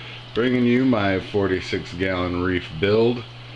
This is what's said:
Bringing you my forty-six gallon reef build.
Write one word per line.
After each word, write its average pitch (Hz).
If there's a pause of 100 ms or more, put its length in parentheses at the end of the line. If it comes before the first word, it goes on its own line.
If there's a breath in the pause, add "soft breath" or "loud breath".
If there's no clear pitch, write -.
(340 loud breath)
Bringing 123
you 123
my 101
forty-six 92
gallon 90
reef 90 (120)
build. 117 (320 loud breath)